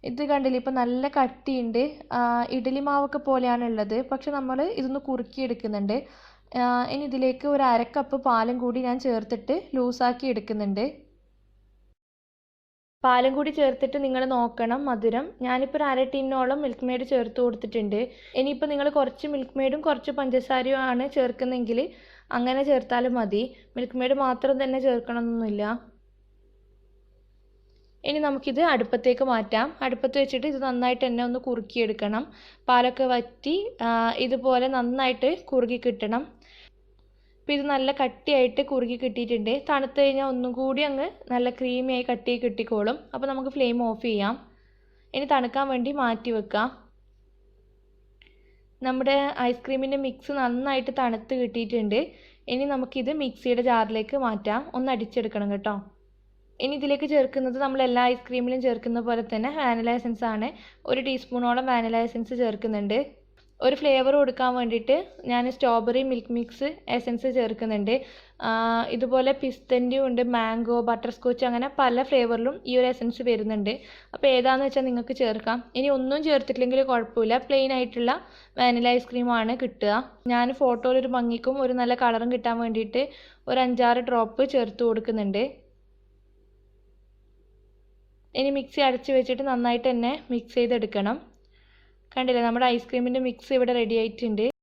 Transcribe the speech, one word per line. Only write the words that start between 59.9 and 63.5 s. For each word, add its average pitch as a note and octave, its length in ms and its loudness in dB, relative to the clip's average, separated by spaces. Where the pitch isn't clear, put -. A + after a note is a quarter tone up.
എസൻസ് A#3 260 -4
ആണ്. G#3+ 160 -2
ഒരു C4 160 0
ടീസ്പൂണോളം B3 640 -2
വാനില A3+ 360 2
എസൻസ് A#3 340 -6
ചേർക്കുന്നുണ്ട്. G#3+ 580 -2